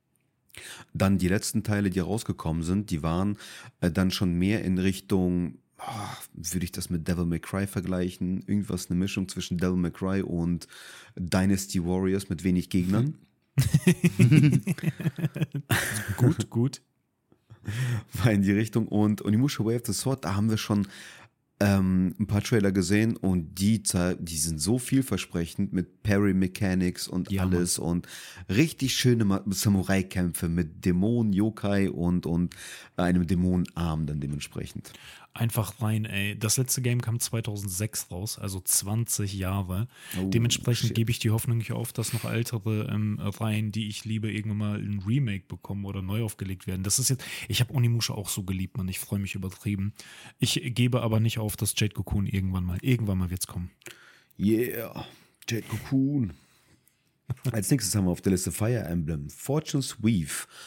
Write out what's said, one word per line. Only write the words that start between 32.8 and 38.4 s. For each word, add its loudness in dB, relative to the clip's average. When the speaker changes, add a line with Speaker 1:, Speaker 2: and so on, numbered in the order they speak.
Speaker 1:
einem 4
Dämonenarm 0
dann -4
dementsprechend. -8
Speaker 2:
Einfach -2
rein, 0
ey. -4
Das 0
letzte -2
Game 2
kam -2
zweitausendsechs -4
raus, -8